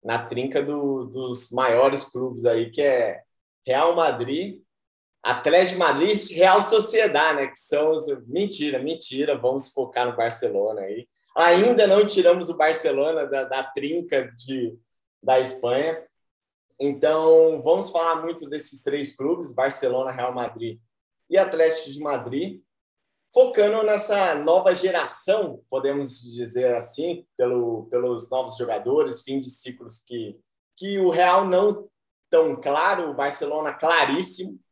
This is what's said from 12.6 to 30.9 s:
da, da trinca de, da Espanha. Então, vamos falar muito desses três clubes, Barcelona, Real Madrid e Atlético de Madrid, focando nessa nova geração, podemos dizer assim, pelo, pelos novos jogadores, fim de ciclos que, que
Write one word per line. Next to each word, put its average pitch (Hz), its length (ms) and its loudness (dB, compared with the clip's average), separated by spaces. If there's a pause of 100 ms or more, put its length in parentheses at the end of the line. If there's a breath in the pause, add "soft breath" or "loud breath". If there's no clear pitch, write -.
da, 135 180 -4
da 131 180 -6
trinca 143 720 -4
de, 123 420 -8 (460)
da 127 160 4
Espanha. 131 640 -2 (720)
Então, 156 840 4
vamos 180 280 2
falar 165 320 0
muito 165 280 -8
desses 147 340 -12
três 139 320 -4
clubes, 160 380 -4
Barcelona, 131 580 -2
Real 123 220 -6
Madrid 117 480 -8 (480)
e 175 80 2
Atlético 160 540 0
de 139 100 -14
Madrid, 143 600 -6 (720)
focando 220 480 4
nessa 202 540 0
nova 175 400 4
geração, 180 920 -2
podemos 135 540 -4
dizer 120 540 -2
assim, 160 500 -8 (100)
pelo, 120 540 -2
pelos 123 400 -4
novos 127 260 -4
jogadores, 123 680 -2
fim 135 160 -6
de 127 100 -12
ciclos 120 560 -18
que, 110 320 -12 (400)
que 196 220 -6